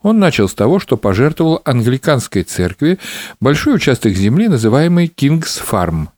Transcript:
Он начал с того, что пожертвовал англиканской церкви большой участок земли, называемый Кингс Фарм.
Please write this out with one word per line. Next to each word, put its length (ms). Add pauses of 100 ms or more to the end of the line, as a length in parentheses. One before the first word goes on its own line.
Он 160
начал 320
с 40
того, 240
что 200
пожертвовал 640
англиканской 760
церкви 560 (420)
большой 360
участок 360
земли, 360
называемый 580
Кингс 540
Фарм. 580